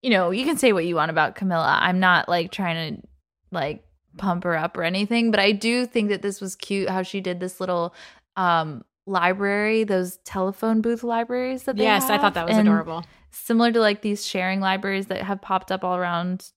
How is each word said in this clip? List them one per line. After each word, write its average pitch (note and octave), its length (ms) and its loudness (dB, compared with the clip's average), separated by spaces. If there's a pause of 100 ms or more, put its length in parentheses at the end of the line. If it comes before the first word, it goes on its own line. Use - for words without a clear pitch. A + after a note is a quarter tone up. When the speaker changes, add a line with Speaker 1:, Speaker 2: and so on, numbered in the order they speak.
Speaker 1:
you B3+ 100 -2
know, F#3 200 4
you A#3+ 140 -2
can D#4 120 2
say B3 140 6
what F3 140 2
you E3+ 100 -2
want D#3+ 160 0
about D#3 240 2
Camilla. E3 460 2
I'm F3+ 180 2
not, F3+ 300 4
like, F3 240 0
trying E3 480 -4
to, - 0 - (500)
like, D3+ 320 -6 (340)
pump F3+ 280 -2
her E3+ 100 0
up D#3+ 220 -4
or F3 60 -4
anything, G#3 460 0
but G#3 120 4
I G3+ 100 4
do A3+ 340 0
think A3+ 220 0
that G3+ 140 -2
this G3+ 180 -6
was F#3+ 160 -10
cute G3 340 -4
how F#3 140 -2
she G3 160 -8
did F3+ 220 -6
this F#3 180 -8
little, F3 340 -2 (440)
um, E3 480 0 (200)
library, G3+ 760 0
those F#3 400 0
telephone G3 560 -2
booth A#3 240 -2
libraries B3 600 -4
that B3+ 120 -2
they G#3 80 2
Speaker 2:
Yes, G#3 260 4
I G#3+ 40 2
Speaker 1:
have. G3+ 80 2
Speaker 2:
thought G3+ 140 2
that E3+ 120 -4
was G#3+ 80 2
Speaker 1:
And G#3 140 6
Speaker 2:
adorable. E3+ 340 0 (280)
Speaker 1:
similar A#3 420 0
to, A#3 80 4
like, G#3 200 2
these G#3 240 -2
sharing F#3+ 360 -2
libraries G3 460 -2
that F#3 160 -6
have G3 180 -6
popped F#3 280 -4
up F#3+ 140 -4
all F3+ 140 -2
around F3+ 600 -4